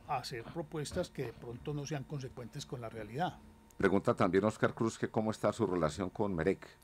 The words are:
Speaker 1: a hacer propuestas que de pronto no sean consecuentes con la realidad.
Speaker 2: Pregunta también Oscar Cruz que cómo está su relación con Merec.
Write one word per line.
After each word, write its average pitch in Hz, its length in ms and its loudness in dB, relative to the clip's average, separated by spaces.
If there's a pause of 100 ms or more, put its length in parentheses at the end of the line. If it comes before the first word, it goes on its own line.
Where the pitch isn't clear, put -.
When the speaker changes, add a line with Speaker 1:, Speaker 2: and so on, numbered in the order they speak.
Speaker 1:
a 147 80 -2
hacer 120 280 -8
propuestas 160 680 -6
que 135 160 -6
de 113 60 -8
pronto 120 420 -10
no 147 120 -4
sean 135 180 -6
consecuentes 131 640 -10
con 123 140 -8
la 113 80 -8
realidad. 113 500 -4 (380)
Speaker 2:
Pregunta 98 380 4
también 95 300 6
Oscar 120 300 2
Cruz 113 240 0
que 117 100 0
cómo 110 220 0
está 107 220 2
su 110 140 2
relación 90 440 0
con 104 240 -2
Merec. 85 320 2 (180)